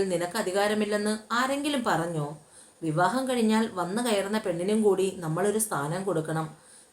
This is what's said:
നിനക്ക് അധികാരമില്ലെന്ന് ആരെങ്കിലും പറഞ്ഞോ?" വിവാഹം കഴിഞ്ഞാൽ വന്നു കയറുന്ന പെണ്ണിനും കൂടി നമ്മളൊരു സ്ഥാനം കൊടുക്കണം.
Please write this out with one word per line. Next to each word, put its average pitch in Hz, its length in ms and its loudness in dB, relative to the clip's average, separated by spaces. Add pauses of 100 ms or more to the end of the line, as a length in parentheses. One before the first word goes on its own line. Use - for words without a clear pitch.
നിനക്ക് 175 280 -2
അധികാരമില്ലെന്ന് 208 760 0 (180)
ആരെങ്കിലും 277 520 0
പറഞ്ഞോ?" 165 440 0 (540)
വിവാഹം 180 480 2
കഴിഞ്ഞാൽ 226 440 4
വന്നു 185 280 -2
കയറുന്ന 208 380 0
പെണ്ണിനും 190 420 0
കൂടി 190 260 4 (100)
നമ്മളൊരു 185 420 0
സ്ഥാനം 165 440 -2
കൊടുക്കണം. 160 420 -2 (480)